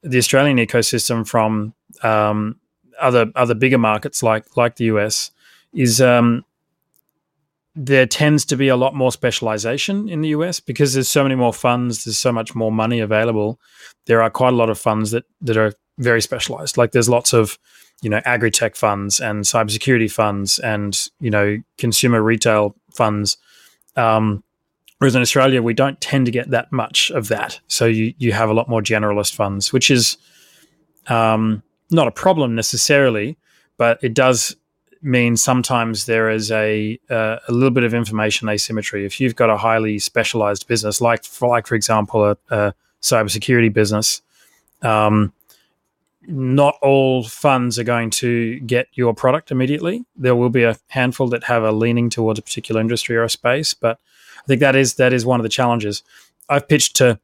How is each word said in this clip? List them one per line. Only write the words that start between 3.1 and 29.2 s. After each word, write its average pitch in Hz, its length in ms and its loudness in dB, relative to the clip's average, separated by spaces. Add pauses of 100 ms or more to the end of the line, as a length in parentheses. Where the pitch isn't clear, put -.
other 120 180 0
bigger 127 240 2
markets 107 460 -2
like, 110 320 -2
like 120 180 0
the 120 120 -4
U 110 120 0
S 107 320 -4 (420)
is, 123 280 0
um, 120 440 4 (1300)
there 131 280 4
tends 147 400 2
to 139 120 -2
be 135 100 2
a 131 100 4
lot 127 200 0
more 127 160 2
specialization 123 960 -4
in 160 140 -4
the 156 80 -2
U 151 120 0
S 175 160 -4
because 135 340 -2
there's 135 160 -2
so 143 140 2
many 135 140 0
more 123 160 2
funds, 123 520 -2
there's 110 140 -6
so 127 140 0
much 113 220 -6
more 110 180 -2
money 110 280 0
available. 110 600 0 (460)
There 113 160 4
are 113 60 4
quite 127 240 2
a 123 40 2
lot 113 140 2
of 104 80 -2
funds 107 340 -2
that, 117 120 -4 (180)
that 117 140 -2
are 110 160 2 (260)
very 117 220 2
specialized. - 560 -6
Like, 120 160 2
there's 117 160 2
lots 120 240 2
of, 113 260 2 (440)
you 110 80 -4
know, 104 140 0
agri-tech 113 500 0
funds 101 460 -2
and 107 240 -6
cybersecurity 110 680 0
funds 101 480 -2
and, 104 500 -4 (120)
you 123 100 -4
know, 104 280 0 (200)
consumer 117 440 2
retail 107 520 2 (160)
funds. 104 460 -2 (600)
Um, 110 460 2 (560)
whereas 131 160 2
in 123 80 2
Australia, 131 400 2
we 117 120 -2
don't 135 260 -2
tend 131 260 0
to 120 60 -2
get 123 180 -4
that 120 220 -2
much - 400 -2
of 123 160 -4
that. 110 400 -6
So - 180 0
you, 113 320 0
you 120 140 0
have 107 180 2
a 107 40 2
lot 113 140 0
more 113 140 0
generalist 104 520 -2